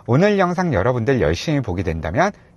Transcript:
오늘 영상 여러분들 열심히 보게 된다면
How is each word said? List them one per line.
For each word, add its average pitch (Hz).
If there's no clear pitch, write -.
오늘 196
영상 175
여러분들 117
열심히 87
보게 98
된다면 85